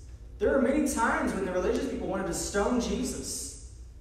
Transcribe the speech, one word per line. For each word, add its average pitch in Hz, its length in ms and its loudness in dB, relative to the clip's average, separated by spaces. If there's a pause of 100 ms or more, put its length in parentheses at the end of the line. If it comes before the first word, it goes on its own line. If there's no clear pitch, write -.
(380)
There 247 140 4
were 262 100 6
many 285 260 4
times 247 460 2
when 190 100 0
the 180 80 -2
religious 214 380 2
people - 160 -4
wanted 190 220 -2
to 170 60 -2
stone 233 460 2
Jesus, - 920 -4 (280)